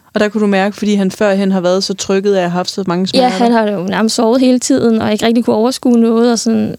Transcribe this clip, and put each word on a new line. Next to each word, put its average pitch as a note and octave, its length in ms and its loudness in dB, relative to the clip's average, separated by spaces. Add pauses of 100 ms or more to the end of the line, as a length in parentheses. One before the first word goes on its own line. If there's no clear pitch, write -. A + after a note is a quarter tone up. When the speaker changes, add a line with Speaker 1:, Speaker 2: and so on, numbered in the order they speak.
(140)
Speaker 1:
Og G#3+ 60 -2
der G#3 100 2
kunne G#3+ 120 -2
du G#3 60 2
mærke, G3 280 0
fordi G#3 200 0
han G3 160 0
førhen G3 400 0
har F#3+ 100 0
været F3+ 220 0
så G3 100 -4
trykket G3 400 -2
af G3 100 0
at F3 80 -2
have F3 60 -2
haft F3+ 120 -4
så - 180 -8
mange F3+ 200 -2
smerter. B3+ 200 2
Speaker 2:
Ja, B3 60 -2
han A#3 180 2
har A3+ 200 2
jo F#3 120 -4
nærmest G3 320 -2
sovet B3 260 2
hele B3+ 180 2
tiden, A#3 420 0
og G#3+ 100 -2
ikke G#3+ 140 -2
rigtig A#3 200 0
kunne A#3+ 100 0
overskue A#3+ 440 0
noget, A3+ 320 2
og A3+ 80 -2
sådan, A3 400 -2